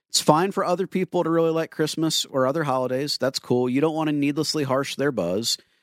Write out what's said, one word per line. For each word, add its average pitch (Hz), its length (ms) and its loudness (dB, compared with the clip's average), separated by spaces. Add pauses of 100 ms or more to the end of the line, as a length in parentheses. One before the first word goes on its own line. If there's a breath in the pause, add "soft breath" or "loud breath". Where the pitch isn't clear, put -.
It's - 120 -2
fine 170 320 4
for 190 120 -2
other 180 220 0
people 180 380 -2
to 160 60 -2
really 165 200 2
like 160 220 -2
Christmas 160 520 -2
or 131 220 0
other 151 160 0
holidays. 131 560 -2
That's 131 220 -2
cool. 127 280 2
You 127 120 0
don't 156 160 2
want 156 120 0
to 147 60 0
needlessly 147 480 0
harsh 131 320 -2
their 139 160 0
buzz. 101 480 -2 (240 soft breath)